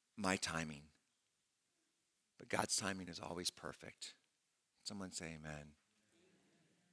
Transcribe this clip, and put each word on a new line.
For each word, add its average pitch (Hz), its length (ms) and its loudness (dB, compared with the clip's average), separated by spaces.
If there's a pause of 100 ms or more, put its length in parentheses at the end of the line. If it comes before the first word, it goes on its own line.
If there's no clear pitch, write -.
(180)
my 95 180 6
timing, 78 540 0 (1500)
but - 140 -12
God's 92 260 6
timing 95 320 0
is 82 100 -6
always 87 320 -2
perfect." - 600 -8 (720)
Someone 95 280 -4
say 85 160 -2
amen. 76 460 -6 (1200)